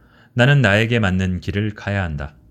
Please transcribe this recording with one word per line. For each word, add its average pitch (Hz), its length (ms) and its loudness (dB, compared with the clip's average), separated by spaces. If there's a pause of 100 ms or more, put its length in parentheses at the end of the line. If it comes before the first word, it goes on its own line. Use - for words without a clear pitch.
(340)
나는 135 280 4
나에게 113 380 2
맞는 92 400 0
길을 101 360 -6
가야 101 280 -4
한다. 73 320 -8 (160)